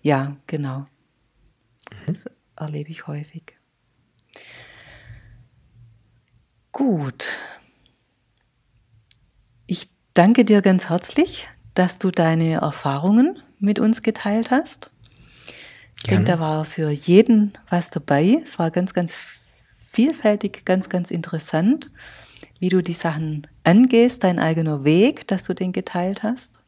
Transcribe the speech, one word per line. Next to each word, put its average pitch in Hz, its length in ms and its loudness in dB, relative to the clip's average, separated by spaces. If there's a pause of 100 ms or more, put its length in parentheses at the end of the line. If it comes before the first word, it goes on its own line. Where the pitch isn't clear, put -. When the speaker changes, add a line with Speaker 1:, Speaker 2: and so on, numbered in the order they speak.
Speaker 1:
Ja, 143 360 -2 (100)
genau. 139 400 -8 (1040)
Speaker 2:
Mhm. - 160 -16
Speaker 1:
Das 185 180 -8 (320)
erlebe 151 340 -10
ich - 160 -18
häufig. 151 480 -14 (3250)
Gut. 170 680 -4 (2250)
Ich - 240 -8 (240)
danke 214 300 8
dir 208 180 4
ganz 185 260 2
herzlich, - 600 -2 (260)
dass 180 240 0
du 190 120 -2
deine 165 440 0
Erfahrungen 170 880 0 (160)
mit 202 200 0
uns 220 240 0
geteilt 220 480 -4
hast. - 400 -4 (1080)
Ich - 40 -14
denke, 190 200 2
Speaker 2:
Gerne. 175 140 0
Speaker 1:
da - 20 -4
war 156 240 -2
für 151 260 -6
jeden 202 680 4 (120)
was 175 200 -2
dabei. 170 520 2
Es - 160 -18
war 165 120 -2
ganz, 180 240 -4
ganz 175 220 -4 (640)
vielfältig, 214 840 -2
ganz, 185 240 0
ganz 180 220 -6
interessant, 170 800 -2 (680)
wie 180 80 -2
du 180 140 2
die 170 100 -6
Sachen 156 540 -6 (180)
angehst, 233 600 4
dein 180 140 2
eigener 160 460 -2
Weg, 180 440 2
dass 190 160 -2
du 180 100 -6
den 185 180 -6
geteilt 185 500 -6
hast. - 460 -8